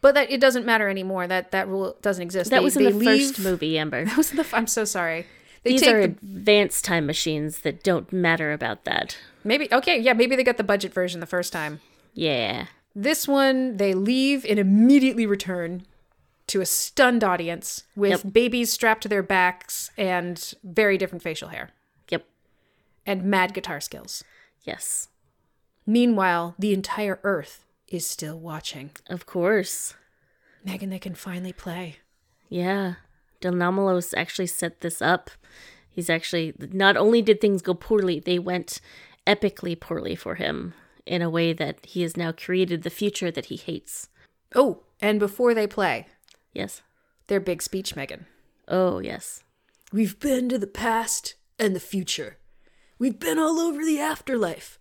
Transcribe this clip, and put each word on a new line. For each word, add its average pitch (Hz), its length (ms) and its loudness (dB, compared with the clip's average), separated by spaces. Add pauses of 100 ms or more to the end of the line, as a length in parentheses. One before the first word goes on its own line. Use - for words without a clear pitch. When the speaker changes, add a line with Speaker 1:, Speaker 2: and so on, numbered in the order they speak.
Speaker 1:
But 277 140 8
that, 277 160 2
it 262 100 0
doesn't 247 240 4
matter 220 240 2
anymore. 190 380 -4
That, 180 240 -2
that 190 180 -2
rule 190 340 -4
doesn't 190 200 0
exist. 180 280 -2
Speaker 2:
That - 100 6
Speaker 1:
They, - 40 2
Speaker 2:
was - 120 2
in 262 80 6
Speaker 1:
they 233 80 6
Speaker 2:
the 208 40 2
Speaker 1:
leave, 269 380 6
Speaker 2:
first 214 60 -8
movie, 170 380 0
Amber. 151 260 -4
Speaker 1:
<laughs> - 20 -2
That 214 100 0
was 311 140 2
in 277 60 -6
the 320 80 0
f-, - 100 -8
I'm 220 140 0
so 226 160 -2
sorry. 170 420 -4 (380)
They 247 80 4
Speaker 2:
These 262 100 6
Speaker 1:
take 247 120 8
Speaker 2:
are 214 60 6
Speaker 1:
the 196 40 4
Speaker 2:
advanced 196 800 2
time 170 200 0
machines 151 560 -4
that 160 220 -6
don't 175 300 0
matter 165 400 2
about 117 320 -6
that. - 340 -4 (240)
Speaker 1:
Maybe, 269 300 0
okay, 262 260 4
yeah, 247 140 4
maybe 247 240 4
they 254 80 2
got 247 120 2
the 240 80 -4
budget 202 300 -2
version 175 260 -2
the 165 60 -10
first 175 260 -4
time. 151 280 -8 (340)
Speaker 2:
Yeah. 135 520 -2 (280)
Speaker 1:
This 269 320 -2
one, 262 500 2
they 196 160 2
leave 254 560 2
and 208 120 2
immediately 226 680 6
return 180 580 -4 (600)
to 196 140 -2
a 180 60 -2
stunned 247 580 2
audience 175 580 -4 (140)
with 196 280 2
Speaker 2:
Yep. 196 80 -8
Speaker 1:
babies 240 400 4
strapped 220 300 2
to 214 60 -8
their 202 140 2
backs 185 760 -2
and 175 640 -4
very 196 340 2
different 185 260 -4
facial 160 260 -8
hair. - 220 -12 (380)
Speaker 2:
Yep. 170 160 -4 (800)
Speaker 1:
And 190 200 -2
mad 190 280 2
guitar 180 280 -8
skills. - 420 -14 (400)
Speaker 2:
Yes. - 460 -8 (800)
Speaker 1:
Meanwhile, 190 680 2
the 202 160 2
entire 196 500 -4
Earth 175 400 -4 (240)
is 170 180 -6
still 160 320 -10
watching. 156 520 -12 (180)
Speaker 2:
Of 180 160 -10
course. 185 680 -2 (680)
Speaker 1:
Megan, 190 280 -8
they 190 80 -8
can 185 160 -10
finally 180 400 -10
play. 175 420 -10 (540)
Speaker 2:
Yeah. 180 440 -2 (460)
Del 180 140 -2
Namalos 180 600 0
actually 170 340 -4
set - 340 -8
this 165 180 -6
up. 175 300 0 (580)
He's 175 220 -6
actually, 165 480 -2
not 196 400 4
only 226 240 6
did 208 180 6
things 196 220 2
go 180 100 -2
poorly, 180 480 0
they 180 180 0
went 180 440 -6 (440)
epically 185 540 0
poorly - 340 -6
for - 200 -8
him - 400 -6 (320)
in 175 160 -2
a 170 80 -2
way 165 240 0
that 147 320 -6
he 180 160 -6
has 165 160 -4
now 165 140 -4
created 180 500 -2
the 170 80 -6
future 208 400 -4
that 151 160 -8
he - 100 -12
hates. - 540 -12 (440)
Speaker 1:
Oh, 247 280 4 (180)
and 214 180 0
before 214 360 0
they 214 120 0
play. 180 400 -2 (460)
Speaker 2:
Yes. - 300 -10 (460)
Speaker 1:
Their 196 120 2
big 180 220 -4
speech, - 340 -8
Megan. 143 300 -12 (420)
Speaker 2:
Oh, 180 300 2
yes. - 440 -10 (480)
Speaker 1:
"We've 202 300 -2
been 254 300 0
to 254 80 -2
the 196 80 -4
past 226 680 -4 (240)
and 208 160 0
the 180 60 -6
future. 160 560 -8 (600)
We've 240 200 -2
been - 200 -2
all 320 200 2
over 320 240 -2
the 311 160 0
afterlife. 262 840 -4